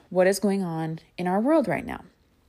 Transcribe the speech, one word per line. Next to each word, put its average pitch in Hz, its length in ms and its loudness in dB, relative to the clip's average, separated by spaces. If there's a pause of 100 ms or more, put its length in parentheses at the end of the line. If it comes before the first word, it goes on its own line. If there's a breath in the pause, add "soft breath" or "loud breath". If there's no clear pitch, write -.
(100)
what 185 180 4
is 190 100 2
going 196 240 0
on 160 380 -4 (180)
in 180 80 -4
our 185 140 2
world 277 260 2
right 165 180 -4
now, - 200 -10 (440)